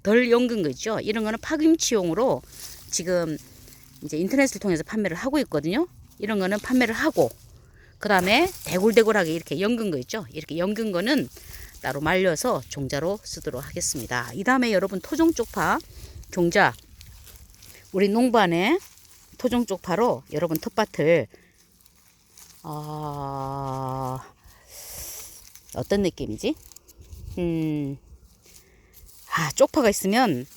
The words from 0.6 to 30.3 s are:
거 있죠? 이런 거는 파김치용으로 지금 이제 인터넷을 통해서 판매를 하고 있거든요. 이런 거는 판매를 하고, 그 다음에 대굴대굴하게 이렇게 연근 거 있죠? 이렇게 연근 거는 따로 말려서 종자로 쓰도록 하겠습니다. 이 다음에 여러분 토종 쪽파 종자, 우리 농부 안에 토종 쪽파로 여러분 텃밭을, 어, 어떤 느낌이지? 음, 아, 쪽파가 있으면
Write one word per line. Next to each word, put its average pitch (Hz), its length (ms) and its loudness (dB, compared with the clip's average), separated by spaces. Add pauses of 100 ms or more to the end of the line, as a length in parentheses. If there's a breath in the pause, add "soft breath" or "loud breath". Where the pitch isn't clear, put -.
거 151 80 0
있죠? 180 300 -4
이런 220 240 -2
거는 214 160 -4
파김치용으로 233 1000 2 (480 loud breath)
지금 170 460 -2 (680 loud breath)
이제 151 140 -8
인터넷을 233 440 2
통해서 170 240 0
판매를 202 320 -4
하고 269 240 -2
있거든요. 190 480 -2 (300)
이런 208 200 -2
거는 190 220 0
판매를 247 340 2
하고, 226 360 2 (680 soft breath)
그 208 100 -6
다음에 208 400 4 (160)
대굴대굴하게 202 680 4
이렇게 165 280 -4
연근 220 300 0
거 147 80 -2
있죠? 160 340 -8
이렇게 151 260 -8
연근 208 340 -2
거는 185 360 0 (540 loud breath)
따로 131 180 -4
말려서 180 680 0
종자로 147 560 -4
쓰도록 135 420 -10
하겠습니다. 123 680 -6
이 185 100 -6
다음에 247 280 2
여러분 190 280 0
토종 330 340 2
쪽파 208 440 0 (520 loud breath)
종자, 170 420 4 (1200 loud breath)
우리 196 160 4
농부 233 300 4
안에 190 400 4 (600)
토종 240 280 0
쪽파로 185 560 0 (100)
여러분 160 260 0
텃밭을, 170 680 2 (1400 soft breath)
어, 139 1600 -6 (1600 loud breath)
어떤 202 260 0
느낌이지? 170 520 -4 (840)
음, 156 600 -2 (1400 soft breath)
아, 156 180 -2
쪽파가 262 380 4
있으면 190 560 2 (100)